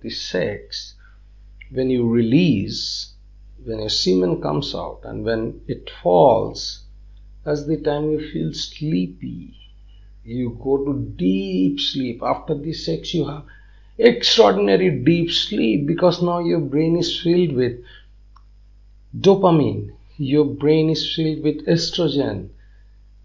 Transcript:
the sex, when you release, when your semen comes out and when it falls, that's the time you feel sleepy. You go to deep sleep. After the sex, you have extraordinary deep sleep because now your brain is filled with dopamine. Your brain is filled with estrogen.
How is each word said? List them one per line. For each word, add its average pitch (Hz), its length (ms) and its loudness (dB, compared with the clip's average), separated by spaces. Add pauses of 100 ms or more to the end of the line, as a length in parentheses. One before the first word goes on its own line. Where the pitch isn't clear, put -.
the 117 100 -10
sex, - 840 -8 (760)
when 131 200 -2
you 120 180 2
release, 117 1040 0 (520)
when 113 140 -8
your 107 100 -6
semen 180 540 0
comes 147 320 -4
out - 300 -10
and 110 200 -10
when 113 440 -4
it - 220 -10 (120)
falls, 135 840 2 (600)
that's 147 220 -4
the 151 140 -2
time 151 300 -2
you 151 220 -4
feel 160 200 -4
sleepy. - 1040 -6 (680)
You 117 380 -6
go 139 220 0
to 123 320 -4
deep 190 600 0
sleep. 123 440 -4
After 131 320 -2
the 147 180 -6
sex, - 420 -6
you 165 120 -2
have - 180 -10 (520)
extraordinary 202 960 4
deep 165 400 2
sleep 208 560 0
because 170 340 2
now 175 200 0
your 170 200 0
brain 156 360 2
is 170 240 -2
filled 170 320 2
with 123 260 0 (1400)
dopamine. 147 760 2 (240)
Your 143 300 2
brain 156 440 2
is - 240 -4
filled 156 300 -2
with 147 220 -2
estrogen. 139 800 0 (760)